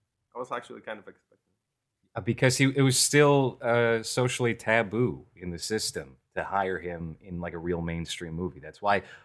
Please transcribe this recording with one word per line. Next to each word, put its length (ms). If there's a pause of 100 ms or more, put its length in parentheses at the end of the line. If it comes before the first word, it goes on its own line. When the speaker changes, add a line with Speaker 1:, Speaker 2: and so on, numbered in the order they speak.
(340)
Speaker 1:
I 40
was 140
actually 280
kind 180
of 80
expecting. 320 (760)
Speaker 2:
Uh, 60
because 340
he, 80 (120)
it 60
was 160
still, 640
uh, 400
socially 520
taboo 680 (120)
in 140
the 80
system 580 (180)
to 100
hire 360
him 400
in, 200
like, 140
a 40
real 220
mainstream 540
movie. 260
That's 220
why, 200 (220)